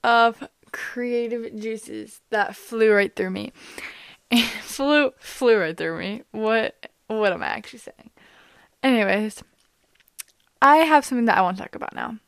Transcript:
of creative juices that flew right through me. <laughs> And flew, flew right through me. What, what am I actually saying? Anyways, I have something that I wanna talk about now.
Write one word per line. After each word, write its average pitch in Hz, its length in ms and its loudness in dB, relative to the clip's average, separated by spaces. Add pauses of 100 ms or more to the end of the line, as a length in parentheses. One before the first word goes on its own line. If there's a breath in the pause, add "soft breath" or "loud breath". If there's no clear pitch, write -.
of 233 420 4 (280)
creative 240 840 -6
juices 214 640 -10 (120)
that 208 260 -2
flew 220 360 2
right 202 220 2
through 190 140 -4
me. 185 280 -8
<laughs> - 720 -20
And 233 140 4
flew, 285 760 0
flew 233 380 2
right 170 200 -2
through 165 220 -6
me. 190 320 -8
What, 220 580 -4 (180)
what 214 240 0
am 175 120 -6
I - 40 -4
actually - 320 -10
saying? - 300 -20 (760 soft breath)
Anyways, 214 580 0 (1200)
I 285 180 8
have 311 260 4
something 240 220 -2
that 214 100 4
I 190 40 4
wanna 185 180 0
talk - 160 -14
about - 200 -12
now. 117 220 -8 (100)